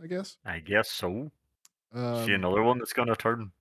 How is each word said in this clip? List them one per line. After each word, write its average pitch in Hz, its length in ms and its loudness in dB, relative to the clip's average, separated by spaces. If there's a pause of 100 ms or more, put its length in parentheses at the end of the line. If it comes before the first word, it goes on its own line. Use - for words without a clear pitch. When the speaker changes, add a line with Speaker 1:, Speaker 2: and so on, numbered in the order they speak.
Speaker 1:
I 165 40 -14
guess. 180 380 -8
Speaker 2:
I 90 140 -6
guess 101 320 2
so. 107 400 -4 (640)
Speaker 1:
Um, 120 320 -4
Speaker 2:
She 101 60 4
another 95 300 4
one 123 160 4
that's 113 140 -8
gonna 117 240 2
turn. 113 440 -2